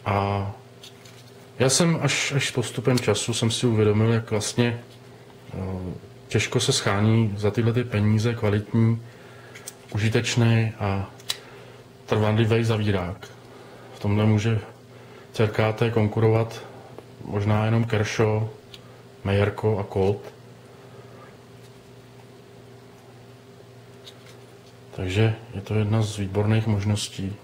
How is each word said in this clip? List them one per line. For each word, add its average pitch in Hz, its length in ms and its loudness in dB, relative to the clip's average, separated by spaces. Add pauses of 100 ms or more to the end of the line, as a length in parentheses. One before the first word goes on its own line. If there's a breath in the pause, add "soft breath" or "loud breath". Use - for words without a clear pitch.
A 101 460 -2 (1080)
já 131 100 2
jsem 165 340 2
až, - 300 -2
až 139 160 -2
s - 40 -8
postupem 123 460 0
času 113 360 0
jsem 113 160 0
si - 160 -2
uvědomil, 110 460 4
jak 113 180 -2
vlastně, 117 500 0 (760)
eh, 92 400 -8 (340)
těžko 113 320 0
se 135 120 0
schání 110 640 2
za 104 140 0
tyhle 117 220 0
ty 120 120 0
peníze 107 500 2
kvalitní, 113 680 2 (920 loud breath)
užitečný 113 840 2
a 98 320 -4 (960 loud breath)
trvanlivý 113 580 2
zavírák. 104 640 -2 (680 loud breath)
V - 40 -20
tomhle 104 280 0
může 110 340 2 (720 loud breath)
C 117 100 0
R 104 60 2
K 110 240 0
T 117 180 0
konkurovat 110 720 2 (640 loud breath)
možná 104 400 0
jenom 113 200 2
Kershaw, 107 640 0 (760 loud breath)
Meyerko 101 540 2
a 101 140 -6
Colt. 98 280 0 (4000 loud breath)
Takže 107 380 0 (200)
je 98 60 -6
to 107 140 -6
jedna 107 280 2
z 104 160 -4
výborných 107 480 0
možností 101 760 -2